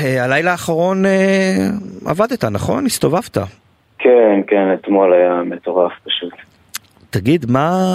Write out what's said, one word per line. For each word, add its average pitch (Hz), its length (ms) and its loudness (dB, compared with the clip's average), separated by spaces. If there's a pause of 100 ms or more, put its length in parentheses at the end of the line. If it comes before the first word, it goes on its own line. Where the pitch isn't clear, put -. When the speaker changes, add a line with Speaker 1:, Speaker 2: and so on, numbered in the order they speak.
Speaker 1:
אה, 131 220 -2
הלילה 147 260 0
האחרון, 180 560 0
אה, 190 500 2 (500)
עבדת, 214 380 -2
נכון? 110 420 -2
הסתובבת. 175 520 -2 (640)
Speaker 2:
כן, 113 440 4
כן, 95 280 2
אתמול 98 380 2
היה 87 300 2
מטורף 87 500 -2 (120)
פשוט. - 280 -8 (760)
Speaker 1:
תגיד, 127 380 0
מה, 135 200 0 (260)